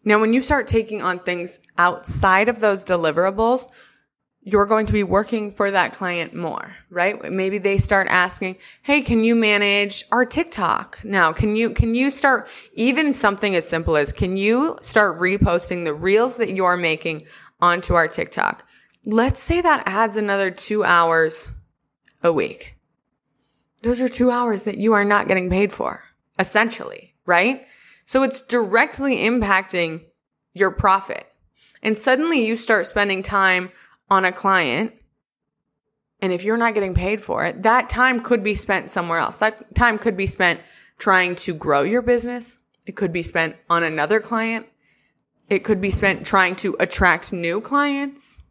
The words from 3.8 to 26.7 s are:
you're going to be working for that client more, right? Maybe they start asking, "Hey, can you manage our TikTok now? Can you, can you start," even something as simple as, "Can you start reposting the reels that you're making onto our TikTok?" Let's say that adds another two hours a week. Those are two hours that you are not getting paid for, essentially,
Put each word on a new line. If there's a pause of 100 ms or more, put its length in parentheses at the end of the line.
you're
going
to
be
working
for
that
client
more, (140)
right?
Maybe
they
start
asking, (260)
"Hey,
can
you
manage
our
TikTok
now?
Can
you,
can
you
start," (260)
even
something
as
simple
as,
"Can
you
start
reposting
the
reels
that
you're
making (340)
onto
our
TikTok?" (400)
Let's
say
that
adds
another
two
hours (720)
a
week. (1040)
Those
are
two
hours
that
you
are
not
getting
paid
for, (360)
essentially, (120)